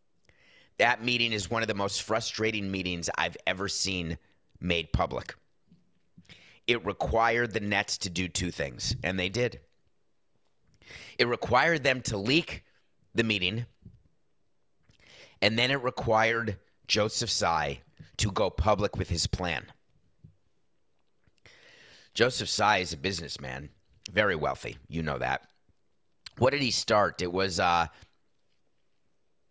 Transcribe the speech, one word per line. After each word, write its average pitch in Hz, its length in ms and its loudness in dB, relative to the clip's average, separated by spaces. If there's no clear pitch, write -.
That 113 260 2
meeting 117 280 0
is 104 180 -4
one 113 120 0
of 113 60 0
the 107 60 0
most 98 280 -2
frustrating 110 720 -2
meetings 90 440 -2
I've 82 300 -2
ever 92 220 -2
seen 87 500 -2
made 85 320 -2
public. - 440 -4
It 117 180 0
required 113 680 2
the 110 60 0
Nets 101 400 0
to 98 100 -6
do 90 180 -2
two 87 240 -2
things, 69 520 -4
and 92 160 -2
they 92 100 0
did. 117 320 -2
It 123 100 4
required 131 560 2
them 131 200 2
to 110 140 -2
leak 131 460 0
the 113 100 2
meeting, 107 420 -2
and 110 160 4
then 123 140 2
it 139 120 0
required 113 760 2
Joseph 107 420 0
Tsai 78 520 0
to 104 140 2
go 95 180 2
public 104 460 2
with 90 140 -4
his 85 180 0
plan. 85 440 -4
Joseph 117 360 2
Tsai 104 280 4
is 90 160 -2
a 78 40 -8
businessman, 73 720 -6
very 98 260 2
wealthy. 67 420 -4
You 80 160 -6
know 71 140 -2
that. 64 300 -4
What 127 140 4
did 143 100 -2
he 120 100 0
start? 101 500 2
It 90 100 -2
was, 92 280 0
uh, 85 280 4